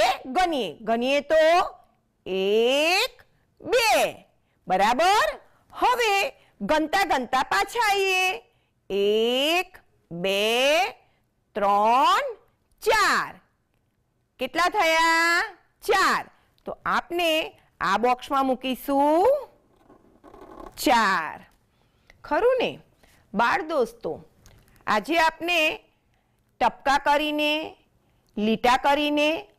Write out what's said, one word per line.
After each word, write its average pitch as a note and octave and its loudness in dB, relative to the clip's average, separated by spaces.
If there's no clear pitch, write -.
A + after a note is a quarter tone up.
ગણીએ. C4 -2
ગણીએ A#3+ 0
તો D#4 4
એક, B3+ 0
બે. A4 0
બરાબર? C4+ 2
હવે G#4+ 0
ગણતા D#4 0
ગણતા C4+ -2
પાછા G#4 -2
આવીએ. F#4+ -2
એક, A#3+ 0
બે, G#3+ 0
ત્રણ, A#3 2
ચાર. C4 0
કેટલા E4 -2
થયા? E4 2
ચાર. E4 0
તો - -10
આપને E4 -4
આ F#3+ 0
બોક્સમાં B3 0
મૂકીશું C#4 0
ચાર. F#3+ 0
ખરું A#4 0
ને? D#3+ -4
બાળ A#3 0
દોસ્તો, C#4 -4
આજે G#3+ 0
આપને D#4+ -2
ટપકા C4+ -2
કરીને, D4+ -2
લીટા A3 0
કરીને D4 -2